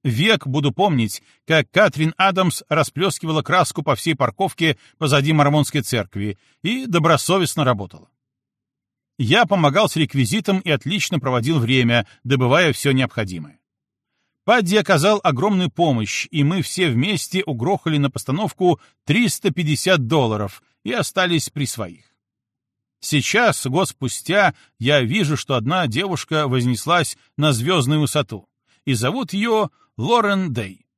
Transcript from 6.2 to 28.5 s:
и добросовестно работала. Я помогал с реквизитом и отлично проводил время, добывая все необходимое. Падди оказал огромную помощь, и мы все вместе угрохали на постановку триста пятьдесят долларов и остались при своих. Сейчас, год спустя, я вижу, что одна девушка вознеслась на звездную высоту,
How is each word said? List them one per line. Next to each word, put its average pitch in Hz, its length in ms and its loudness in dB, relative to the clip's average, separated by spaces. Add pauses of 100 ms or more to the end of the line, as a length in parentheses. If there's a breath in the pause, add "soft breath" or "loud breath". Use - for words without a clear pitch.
и 247 240 -2
добросовестно 170 760 0
работала. 101 440 -2 (1080)
Я 156 260 2
помогал 170 440 2
с - 80 -4
реквизитом 165 640 0
и 175 100 -6
отлично 160 480 -2
проводил 127 400 0
время, 120 480 2 (160 soft breath)
добывая 131 500 2
все - 200 0
необходимое. 95 680 -4 (840)
Падди 208 320 2
оказал 196 480 2
огромную 180 440 0
помощь, 127 640 -2
и 143 140 0
мы 175 180 0
все 180 280 -2
вместе 175 520 -2
угрохали 151 560 -2
на 143 100 0
постановку 170 720 -2 (240 soft breath)
триста 208 460 0
пятьдесят 156 560 0
долларов 110 560 0 (220)
и 110 80 -6
остались 180 580 -2
при 147 160 -6
своих. 90 380 -10 (960)
Сейчас, 190 680 0
год 151 220 0
спустя, 170 680 0 (240 soft breath)
я 135 240 2
вижу, 147 340 0
что 135 200 -4
одна 143 320 -2
девушка 156 580 -2
вознеслась 127 720 0 (180)
на 147 160 2
звездную 147 480 0
высоту, 135 480 -2 (360)